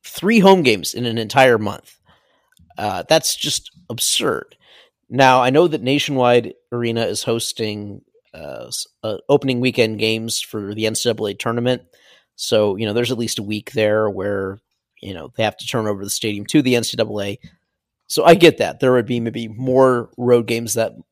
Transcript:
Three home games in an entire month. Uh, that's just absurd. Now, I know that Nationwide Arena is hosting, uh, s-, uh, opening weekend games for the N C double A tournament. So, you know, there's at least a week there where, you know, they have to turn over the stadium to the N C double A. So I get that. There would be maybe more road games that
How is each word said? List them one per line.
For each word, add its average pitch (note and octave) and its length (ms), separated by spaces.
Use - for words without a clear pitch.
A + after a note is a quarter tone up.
Three G#3+ 340
home F#3+ 240
games G#2 300
in B2 120
an A#2 120
entire A#2+ 400
month. - 400
Uh, F#2+ 320
that's D#3 260
just - 360
absurd. - 680
Now, C3 340
I B2+ 60
know D#3 180
that D3 160
Nationwide B2 680
Arena A#2 300
is G#2 220
hosting, G#2 800
uh, D2 360
s-, - 180
uh, A2 140
opening C3+ 300
weekend A#2 400
games A2+ 420
for G#2 320
the A2 140
N A2 80
C - 120
double G#2+ 200
A G2+ 80
tournament. A#2+ 480
So, G#2 420
you A2 100
know, G#2 60
there's A#2+ 180
at A#2 80
least A2+ 180
a A2 60
week G#2 300
there G#2+ 360
where, G2 500
you F#2+ 140
know, E2+ 220
they A2+ 80
have G#2+ 140
to A#2+ 100
turn A2+ 180
over G2+ 180
the G2 60
stadium G#2 380
to D3+ 160
the B2 120
N A#2 80
C - 140
double G#2+ 240
A. G2+ 160
So - 180
I E3+ 80
get E3 240
that. F2+ 220
There C3 140
would A#2+ 120
be A#2+ 140
maybe A2+ 280
more B2+ 680
road A#2+ 300
games A#2 260
that A2+ 200